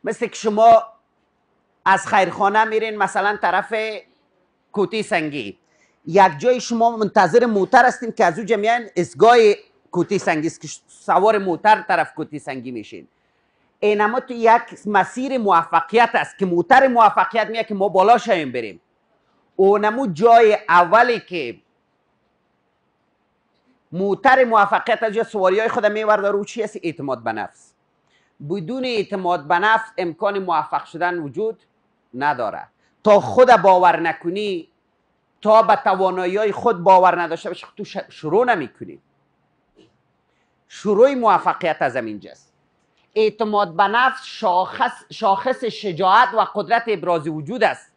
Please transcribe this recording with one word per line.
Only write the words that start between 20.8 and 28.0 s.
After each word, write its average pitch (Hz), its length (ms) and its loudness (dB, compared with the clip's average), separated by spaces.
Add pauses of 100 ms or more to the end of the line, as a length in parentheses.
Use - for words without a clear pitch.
که 123 400 -10 (2250)
موتر 202 520 0
موفقیت 220 580 0
از 220 100 -4
جا 226 100 -4
سواری 190 360 -2
های 220 100 -4
خود 214 180 -4
میورده 208 420 0
رو 202 160 -4
چی 226 180 -10
است؟ - 200 -10
اعتماد 139 400 -8
به 113 100 -6
نفس. - 420 -12 (760)